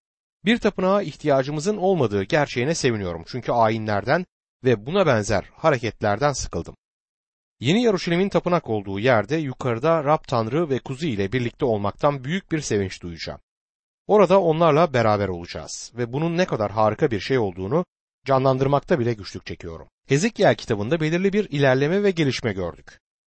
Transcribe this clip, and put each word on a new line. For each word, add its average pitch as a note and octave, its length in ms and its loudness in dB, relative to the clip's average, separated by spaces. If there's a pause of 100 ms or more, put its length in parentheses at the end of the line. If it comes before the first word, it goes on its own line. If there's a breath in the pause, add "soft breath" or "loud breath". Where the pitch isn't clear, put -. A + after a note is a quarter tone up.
(440)
Bir A3+ 140 2
tapınağa F#3+ 440 0
ihtiyacımızın D3 720 -2
olmadığı C#3+ 460 0
gerçeğine C#3+ 520 0
seviniyorum G2 520 -2
çünkü B2+ 260 -6
ayinlerden A2+ 760 0 (380)
ve A2+ 220 2
buna F3+ 200 2
benzer G#2+ 460 2
hareketlerden A#2 800 0
sıkıldım. E2+ 440 -8 (840)
Yeni E3+ 220 2
Yeruşalim'in F#3 460 2
tapınak F3 420 0
olduğu G2+ 280 -4
yerde A#2 380 2
yukarıda C#3 680 -2
Rab D3+ 240 0
Tanrı B2+ 420 -2
ve B2+ 80 0
Kuzu C3+ 280 -8
ile G2 260 -2
birlikte B2 320 -4
olmaktan B2 600 -2
büyük F3 280 -6
bir D#3+ 80 -2
sevinç G2+ 420 -4
duyacağım. E2 380 -12 (680)
Orada G3 340 6
onlarla D#3+ 520 4
beraber G#2+ 360 2
olacağız F2 680 -10
ve A#2 180 -6
bunun E3 240 -2
ne F3+ 80 2
kadar A2 260 -2
harika G#2+ 400 2
bir G#2 100 -2
şey C3 180 0
olduğunu G2+ 460 -2 (400)
canlandırmakta C3+ 720 2
bile A#2+ 160 0
güçlük G2+ 320 -14
çekiyorum. E2 420 -14 (200)
Hezekiel D#3+ 460 2
kitabında A#2 460 -4
belirli F3 320 0
bir G#3 180 0
ilerleme C#3+ 520 2
ve G3+ 80 2
gelişme C#3 420 0
gördük. F2+ 480 -8 (280)